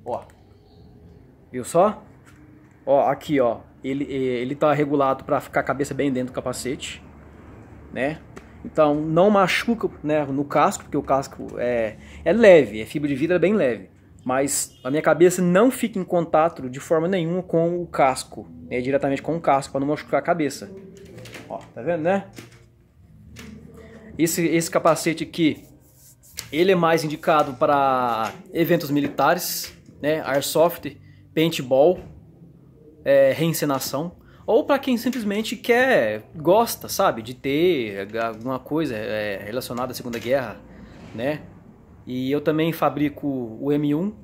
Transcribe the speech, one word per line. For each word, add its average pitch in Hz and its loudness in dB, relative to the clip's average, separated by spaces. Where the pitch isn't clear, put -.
Ó. 117 -6
Viu 123 -8
só? 196 2
Ó, 131 4
aqui, 143 -2
ó. 117 2
Ele, 135 -4
ele 131 -4
tá 151 2
regulado 139 0
pra 139 0
ficar - -4
a - -6
cabeça 139 -4
bem 139 -2
dentro 127 -4
do - -20
capacete, 127 -8
né? 143 -4
Então, 147 2
não 160 4
machuca, 196 0
né, 151 0
no 139 -2
casco, 156 0
porque - -6
o 139 0
casco 139 -2
é, 117 -2
é 165 2
leve, 165 8
é 110 -6
fibra 147 -6
de 143 -2
vidro, 160 0
é - 2
bem 170 4
leve. 120 0
Mas 135 -2
a 127 -6
minha 151 0
cabeça 170 4
não 180 6
fica 220 -4
em 185 -4
contato 165 0
de 131 -10
forma 160 0
nenhuma 175 -2
com 175 0
o 170 -8
casco, 127 -2
né, 127 -2
diretamente 135 -2
com 151 -4
o 170 -6
casco, 143 0
pra 139 -2
não 139 -2
machucar 147 -2
a 135 -2
cabeça. 160 -4
Ó, - -12
tá - -16
vendo, 156 -2
né? 190 2
Esse, 165 0
esse 165 0
capacete 160 0
aqui, 147 0
ele 175 2
é - 6
mais 165 2
indicado 151 0
pra 127 0
eventos 160 0
militares, 143 0
né, 151 0
airsoft, 143 0
paintball, 156 2
é, 135 6
reencenação, 147 -2
ou 233 4
pra 285 2
quem 269 0
simplesmente 220 -4
quer, 202 2
gosta, 170 2
sabe, 160 0
de 113 -12
ter 131 -2
alguma 113 -6
coisa, 143 -4
é, 107 -6
relacionada 120 -6
à - -12
Segunda 117 -10
Guerra, 113 -2
né? 139 -4
E 127 -6
eu 143 0
também 160 0
fabrico 147 -2
o 139 -2
M 147 2
um 190 -4